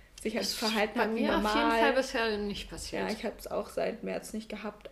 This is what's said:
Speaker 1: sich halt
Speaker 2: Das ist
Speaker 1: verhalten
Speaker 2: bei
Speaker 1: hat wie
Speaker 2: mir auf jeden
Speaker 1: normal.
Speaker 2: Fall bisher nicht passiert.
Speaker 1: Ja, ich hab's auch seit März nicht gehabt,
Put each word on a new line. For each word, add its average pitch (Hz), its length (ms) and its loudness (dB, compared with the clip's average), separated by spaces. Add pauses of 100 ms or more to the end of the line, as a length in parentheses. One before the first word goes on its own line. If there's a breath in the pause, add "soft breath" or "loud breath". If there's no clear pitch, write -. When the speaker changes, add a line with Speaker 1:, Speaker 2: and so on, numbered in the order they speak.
(220 loud breath)
Speaker 1:
sich 226 140 -2
halt 220 100 0
Speaker 2:
Das - 80 -2
ist - 60 -6
Speaker 1:
verhalten 214 380 2
Speaker 2:
bei 233 80 4
Speaker 1:
hat 220 100 0
wie 226 80 2
Speaker 2:
mir 302 120 4
auf 262 80 2
jeden 214 120 2
Speaker 1:
normal. 226 240 4
Speaker 2:
Fall 262 140 6
bisher 240 440 2
nicht 202 320 -4
passiert. 185 400 -4
Speaker 1:
Ja, 208 40 0
ich 220 120 -6
hab's - 220 -6
auch - 220 -4
seit - 340 -2
März 185 300 -6
nicht 220 160 -6
gehabt, 208 420 -10